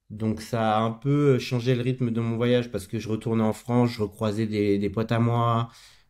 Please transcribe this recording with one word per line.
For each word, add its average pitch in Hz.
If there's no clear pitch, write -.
Donc 110
ça 110
a -
un 113
peu 139
changé 123
le 120
rythme 127
de 113
mon 113
voyage 120
parce 95
que 113
je 104
retournais 110
en 110
France, 120
je 110
recroisais 107
des, 104
des 101
potes 113
à 113
moi. 117